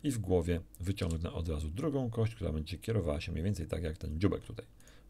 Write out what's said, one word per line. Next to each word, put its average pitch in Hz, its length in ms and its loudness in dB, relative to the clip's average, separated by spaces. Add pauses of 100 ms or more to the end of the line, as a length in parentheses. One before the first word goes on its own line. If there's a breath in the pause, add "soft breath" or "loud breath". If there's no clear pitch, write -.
i 147 80 2
w 120 80 -2
głowie 87 420 4 (200)
wyciągnę 87 520 0
od 82 160 -2
razu 78 220 -2
drugą 135 400 0
kość, 113 240 2
która 82 180 -2
będzie 78 260 -2
kierowała 82 420 0
się 82 120 -6
mniej 78 120 -2
więcej 87 220 0
tak 80 160 -2
jak 80 160 -4
ten 78 220 -4
dziubek 92 240 4
tutaj. - 220 -10 (440 loud breath)